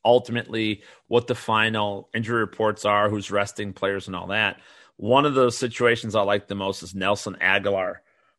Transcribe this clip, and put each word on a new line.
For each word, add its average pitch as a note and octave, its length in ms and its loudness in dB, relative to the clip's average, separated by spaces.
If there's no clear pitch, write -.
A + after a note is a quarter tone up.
ultimately A2+ 800 0
what A#2+ 200 2
the B2 80 0
final G#2+ 760 0
injury A#2 260 -2
reports G#2+ 460 -2
are, G#2 240 4
who's G2+ 220 -6
resting G2+ 420 -4
players G2 340 -4
and F#2+ 80 -8
all F2+ 120 -10
that. G2+ 340 -2
One B2+ 300 2
of C#3+ 100 2
those B2 220 4
situations A#2 580 0
I G#2+ 60 2
like G2+ 260 0
the G2 80 -8
most G2 260 -6
is F#2 140 -14
Nelson G2 460 -2
Agholor F#2+ 540 0